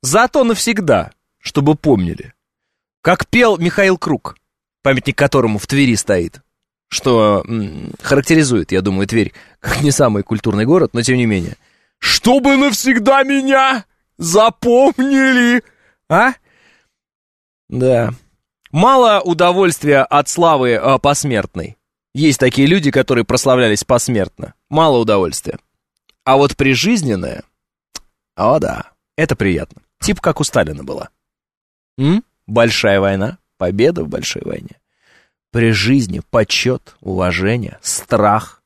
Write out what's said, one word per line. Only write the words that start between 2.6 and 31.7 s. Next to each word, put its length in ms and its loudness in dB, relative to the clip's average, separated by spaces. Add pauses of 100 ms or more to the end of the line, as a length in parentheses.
Как 260 0
пел 300 2
Михаил 400 0
Круг, 400 -6 (460)
памятник 340 -2
которому 420 0
в 80 -14
Твери 280 2
стоит, 460 -4 (480)
что, 580 0
м, 440 -8 (100)
характеризует, 680 0
я 100 0
думаю, 260 -2
Тверь 260 -2 (260)
как 220 -4
не 100 2
самый 320 2
культурный 420 -2
город, 280 2
но 80 -2
тем 160 0
не 80 0
менее. 320 -2 (420)
«Чтобы 580 2
навсегда 680 2
меня 640 0 (320)
запомнили!» 1500 2 (460)
А? 240 2 (1400)
Да. 440 0 (580)
Мало 500 4
удовольствия 840 2
от 260 0
славы, 460 2
а, 240 0
посмертной. 760 -4 (420)
Есть 220 2
такие 280 2
люди, 220 2
которые 360 0
прославлялись 580 0
посмертно. 720 -4 (160)
Мало 260 2
удовольствия. 600 -2 (640)
А 140 2
вот 180 2
прижизненное, 880 -2 (920)
о 220 0
да, 320 -6 (260)
это 200 -2
приятно. 480 -4 (180)
Типа 220 -4
как 160 -2
у 40 0
Сталина 400 -2
была. 260 -12 (920)